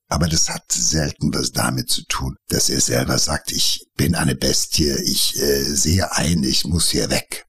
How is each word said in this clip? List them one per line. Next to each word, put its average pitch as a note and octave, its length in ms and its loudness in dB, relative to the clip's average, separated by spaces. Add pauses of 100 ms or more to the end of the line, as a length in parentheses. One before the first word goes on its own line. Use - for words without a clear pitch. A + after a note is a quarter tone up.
Aber - 220 0
das - 220 2
hat - 200 -10
selten D#2 640 0
was C#2+ 160 -2
damit B1 380 -2
zu - 160 -2
tun, C2 320 -4 (120)
dass - 200 2
er C2+ 120 0
selber - 380 2
sagt, - 320 -2
„Ich - 360 -2 (100)
bin - 180 2
eine C#2 220 0
Bestie, - 560 0 (100)
ich, - 380 -2
äh, C#2 240 0
sehe D2 480 0
ein, D2 320 2
ich - 220 0
muss E2 240 2
hier - 200 0
weg. - 380 -6